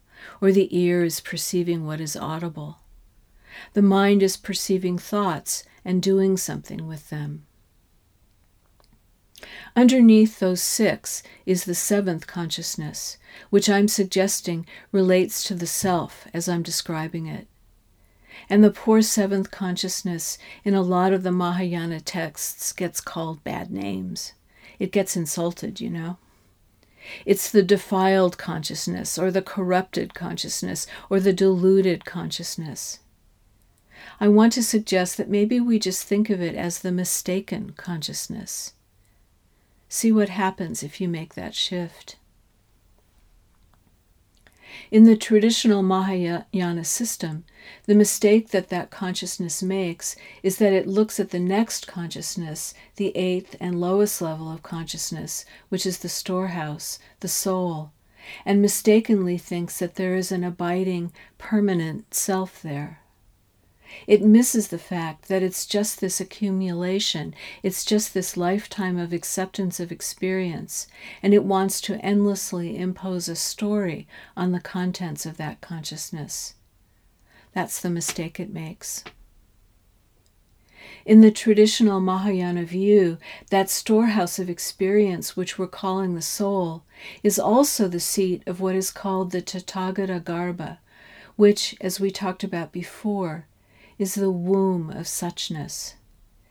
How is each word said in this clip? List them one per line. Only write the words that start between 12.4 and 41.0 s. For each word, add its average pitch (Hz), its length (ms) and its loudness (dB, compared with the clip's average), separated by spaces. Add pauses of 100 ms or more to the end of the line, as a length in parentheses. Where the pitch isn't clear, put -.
which 202 180 4
I'm 202 200 4
suggesting 190 800 -2 (260)
relates 185 520 2
to 202 100 -6
the 170 120 -6
self - 640 -2
as 165 160 -4
I'm 170 140 0
describing 165 640 -6
it. 156 200 -10 (1000)
And 208 160 8
the 208 60 8
poor 220 320 4
seventh 196 480 0
consciousness 180 880 -6 (260)
in 196 100 2
a 190 80 4
lot 185 300 2
of 185 120 0
the 180 80 0
Mahayana 175 680 -2
texts - 720 -8
gets 170 280 -6
called 165 440 -8
bad - 260 -8
names. 95 600 -8 (460)
It 190 140 -4
gets 196 240 0
insulted, 175 640 -4
you 226 100 -6
know. 170 280 -8 (1080)
It's - 240 2
the 208 120 8
defiled 190 760 4
consciousness, 165 800 -6
or 185 120 0
the 185 120 0
corrupted 180 720 -2
consciousness, 170 720 -8 (240)
or 196 100 2
the 190 120 4
deluded 190 720 4
consciousness. - 960 -10 (1200)
I 208 80 4
want 214 260 8
to 240 80 0
suggest 190 540 0
that - 120 -6
maybe 208 320 2
we 233 180 2
just 185 260 -4
think 208 260 0
of 185 100 -2
it 170 140 -4
as 170 240 -6
the 185 140 -4
mistaken 180 840 -4
consciousness. - 960 -10 (1160)
See - 220 0
what 208 180 4
happens 185 540 -4
if 147 180 -10